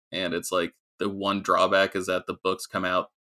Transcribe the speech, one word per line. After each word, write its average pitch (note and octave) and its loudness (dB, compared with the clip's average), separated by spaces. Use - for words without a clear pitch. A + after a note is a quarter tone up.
And F2 -2
it's, E2+ -4
like, E2+ 0
the G#2+ 0
one G2 -2
drawback F#2+ 4
is F#2 -2
that F#2 -2
the F2+ -4
books F#2 -2
come F#2 -4
out F2+ 0